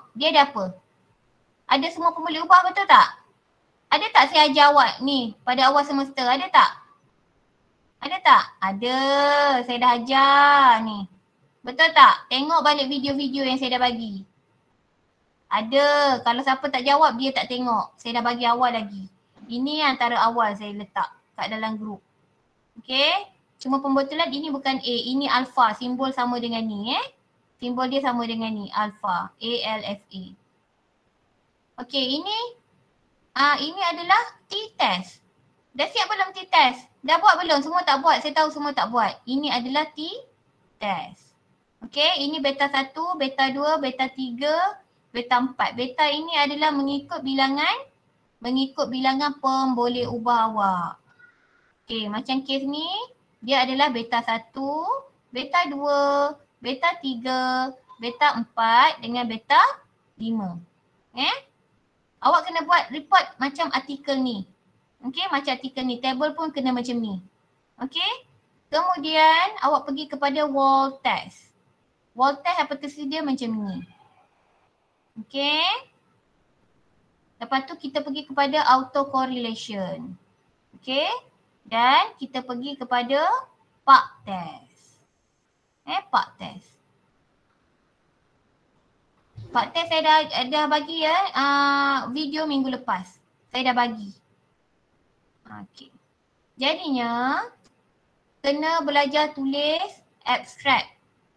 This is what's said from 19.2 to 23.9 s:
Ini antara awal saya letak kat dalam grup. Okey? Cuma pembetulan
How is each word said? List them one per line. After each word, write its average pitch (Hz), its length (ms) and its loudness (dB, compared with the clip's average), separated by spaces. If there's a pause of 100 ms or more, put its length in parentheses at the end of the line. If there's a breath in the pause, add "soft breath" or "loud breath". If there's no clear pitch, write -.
Ini 285 400 -2
antara 240 320 0
awal 226 320 0
saya 208 160 -10
letak 202 400 -6 (240)
kat - 160 -8
dalam 220 320 -6
grup. 214 240 -12 (720)
Okey? 294 480 -2 (320)
Cuma 269 240 -2
pembetulan 277 480 -2